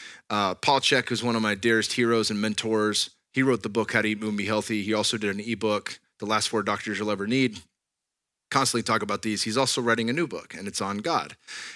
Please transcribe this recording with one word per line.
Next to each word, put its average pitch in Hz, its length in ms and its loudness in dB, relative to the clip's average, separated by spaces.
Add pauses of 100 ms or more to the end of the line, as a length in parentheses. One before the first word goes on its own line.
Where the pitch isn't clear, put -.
(300)
Uh, 101 260 2
Paul 139 240 4
Chek, 127 300 4
who's 113 140 -2
one 120 120 2
of 113 60 2
my 107 140 2
dearest 113 380 2
heroes 117 360 2
and 104 100 -2
mentors, 107 720 0 (240)
he 131 100 2
wrote 127 200 2
the 113 60 -4
book, 104 240 0
How 113 80 2
to 107 60 0
Eat, 107 120 0
Move, 110 100 -4
and 104 80 -2
Be 101 80 -2
Healthy. 107 380 0
He 107 100 -2
also 107 240 0
did 104 180 -2
an 104 60 -6
ebook, 107 580 -2 (200)
The 107 60 -8
Last 107 240 0
Four 107 140 0
Doctors 101 340 -4
You'll 104 140 -2
Ever 101 160 -4
Need. 123 340 0 (880)
Constantly 123 320 2
talk 110 220 0
about 101 180 -2
these. 110 220 -2
He's 110 140 -2
also 135 220 2
writing 117 300 2
a 123 40 0
new 165 120 0
book, 87 320 -10
and 95 100 -10
it's 95 140 -6
on 101 160 -2
God. 139 380 -2 (400)